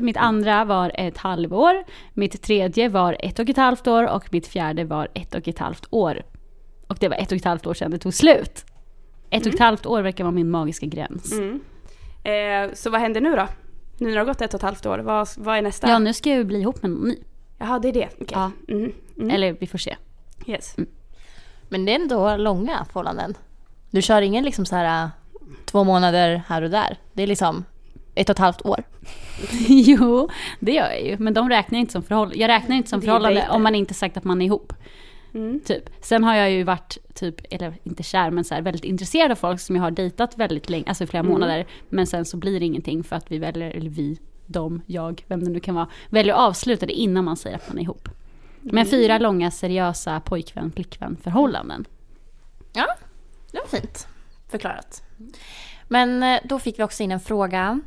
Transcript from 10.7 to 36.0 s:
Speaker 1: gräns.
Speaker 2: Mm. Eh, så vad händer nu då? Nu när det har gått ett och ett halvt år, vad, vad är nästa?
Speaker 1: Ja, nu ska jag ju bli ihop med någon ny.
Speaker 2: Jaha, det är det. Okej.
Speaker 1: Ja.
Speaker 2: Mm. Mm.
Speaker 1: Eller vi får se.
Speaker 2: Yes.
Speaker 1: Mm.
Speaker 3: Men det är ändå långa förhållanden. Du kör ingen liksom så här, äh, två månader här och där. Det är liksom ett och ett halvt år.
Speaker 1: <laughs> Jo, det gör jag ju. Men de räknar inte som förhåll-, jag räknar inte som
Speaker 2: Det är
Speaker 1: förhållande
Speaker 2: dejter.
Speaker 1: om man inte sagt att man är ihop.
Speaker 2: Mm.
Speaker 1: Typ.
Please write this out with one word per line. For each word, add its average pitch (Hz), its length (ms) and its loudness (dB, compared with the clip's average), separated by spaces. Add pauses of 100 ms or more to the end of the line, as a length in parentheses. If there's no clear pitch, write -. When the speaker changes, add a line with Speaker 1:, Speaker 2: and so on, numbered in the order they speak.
Speaker 1:
gräns. - 460 -8
Speaker 2:
Mm. 214 280 -4 (640)
Eh, 208 500 -2
så - 160 -4
vad 226 100 2
händer 220 200 0
nu 302 160 2
då? 190 120 0 (500)
Nu 240 80 -2
när 220 80 0
det 214 60 2
har 220 60 2
gått 262 160 -2
ett 214 120 -4
och 196 40 -4
ett - 40 -8
halvt 196 240 -4
år, 196 120 -2
vad, 214 380 -2
vad 220 220 -2
är 208 40 0
nästa? 208 260 -2
Speaker 1:
Ja, 233 100 6
nu 220 140 2
ska - 160 -2
jag 277 100 4
ju 233 60 2
bli 202 160 -2
ihop - 220 -2
med 190 80 -2
någon 190 180 -2
ny. 240 80 -2 (420)
Speaker 2:
Jaha, 240 200 -2
det 240 100 0
är 262 40 0
det. 233 220 0
Okej. - 160 -12
Speaker 1:
Ja. 190 200 -2 (180)
Speaker 2:
Mm. 208 240 -4 (240)
Mm. 220 140 -2
Speaker 1:
Eller 190 220 2
vi 175 140 -8
får 180 120 -8
se. - 180 -8 (500)
Speaker 2:
Yes. - 320 -10
Speaker 1:
Mm. 185 120 -6 (760)
Speaker 3:
Men 190 160 -2
det 202 80 2
är 277 80 2
ändå 214 360 2
långa 208 480 0
förhållanden. - 500 -6 (560)
Du 190 120 2
kör 208 200 6
ingen 208 220 2
liksom 254 220 -2
så - 100 -2
här, 165 280 0
äh, 165 40 -6 (560)
två 202 200 4
månader 175 640 4
här 165 160 -2
och 165 80 0
där. 208 260 0 (160)
Det 190 100 -2
är 202 40 0
liksom 180 380 0 (500)
ett - 140 0
och 202 60 6
ett - 40 -8
halvt 180 280 4
år. 202 160 0 (400)
Speaker 1:
<laughs> 226 460 -6
Jo, 254 600 10 (320)
det 208 120 0
gör 285 180 2
jag 60 140 -6
ju. 196 140 -4
Men 214 160 2
de 233 140 4
räknar 233 300 2
inte 240 140 0
som 180 100 -4
förhåll-, 208 340 0
jag 220 120 2
räknar 233 280 4
inte 240 120 0
som 247 120 -2
Speaker 2:
Det 226 40 -4
är - 20 -2
Speaker 1:
förhållande 214 340 4
Speaker 2:
dejter. - 140 0
Speaker 1:
om 220 80 4
man 220 120 6
inte 196 200 0
sagt - 220 -4
att 185 80 -8
man 185 180 2
är 180 40 4
ihop. 202 260 0 (640)
Speaker 2:
Mm. 220 260 -4
Speaker 1:
Typ. - 240 -4 (160)